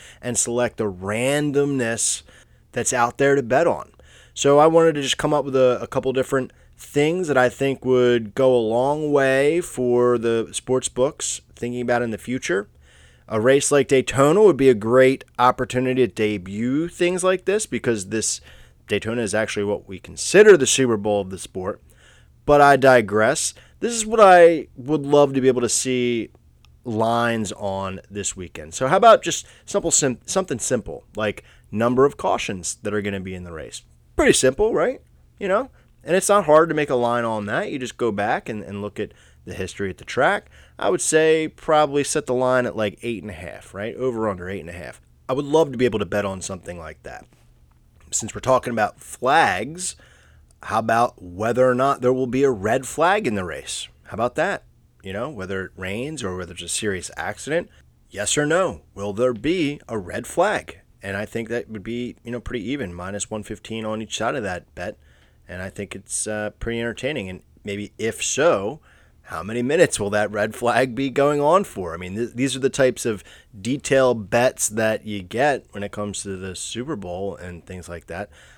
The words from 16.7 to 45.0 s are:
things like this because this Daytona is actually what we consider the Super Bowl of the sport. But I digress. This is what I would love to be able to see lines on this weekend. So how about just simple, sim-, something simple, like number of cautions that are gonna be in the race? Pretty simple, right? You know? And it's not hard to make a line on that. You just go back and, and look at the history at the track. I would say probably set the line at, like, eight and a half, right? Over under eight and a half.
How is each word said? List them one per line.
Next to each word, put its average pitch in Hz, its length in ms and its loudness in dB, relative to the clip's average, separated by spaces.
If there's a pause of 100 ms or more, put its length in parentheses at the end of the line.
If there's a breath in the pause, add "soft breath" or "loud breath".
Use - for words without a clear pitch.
things 175 360 -2
like 185 220 0
this 214 180 0
because 110 440 -4
this 107 340 -4 (460 soft breath)
Daytona 110 340 -2
is 101 120 -4
actually 107 300 -2
what 101 240 -4
we 92 100 -14
consider 196 560 8
the 135 120 4
Super 120 320 2
Bowl 101 240 0
of 92 80 -8
the 95 80 -12
sport. - 420 -8 (640 soft breath)
But 147 160 6
I 143 160 8
digress. 120 800 4 (260 soft breath)
This 233 140 -2
is 220 100 -4
what 220 160 2
I 170 560 8
would 139 300 -2
love 143 260 6
to 135 80 0
be 127 80 4
able 127 140 4
to 180 80 0
see 123 580 -2 (560)
lines 113 680 0
on 95 480 -6 (100)
this 101 260 -8
weekend. 82 380 -14
So 131 120 -2
how 180 120 4
about 220 240 8
just - 240 -6 (180 loud breath)
simple, 170 260 -4
sim-, 131 360 0
something 180 320 -4
simple, 101 460 -6 (120)
like 104 260 -4 (300 soft breath)
number 123 320 4
of 143 140 0
cautions - 640 -4
that 104 100 -6
are 104 80 -2
gonna 101 180 -6
be 92 160 -10
in 90 100 -12
the 87 80 -16
race? 76 300 -14 (320)
Pretty 277 200 4
simple, 247 400 2
right? 233 260 -2 (400)
You 202 80 -6
know? 220 220 -2 (340 soft breath)
And 165 100 -2
it's 190 140 0
not 202 160 4
hard 156 240 6
to 156 80 -2
make 151 120 -2
a 143 60 0
line 120 300 0
on 110 220 -4
that. 135 260 -4
You 139 80 -6
just 123 160 -10
go 117 160 -2
back 107 360 -2
and, 107 140 -8
and 101 180 -10
look 101 200 -8
at 98 120 -8 (320 soft breath)
the 90 100 -12
history 95 360 -6
at - 80 -12
the - 60 -20
track. 170 440 -2 (300 soft breath)
I - 100 -2
would 185 120 0
say 160 480 2
probably 147 560 0
set 151 220 -4
the 127 60 -2
line 127 320 2
at, 110 120 -6
like, 107 260 -4
eight 117 220 -8
and 107 80 -12
a - 20 -12
half, - 400 -16
right? 104 220 -10
Over 117 320 -2
under 90 200 -6
eight 95 120 -8
and 80 100 -14
a - 20 -14
half. 82 280 -16 (280)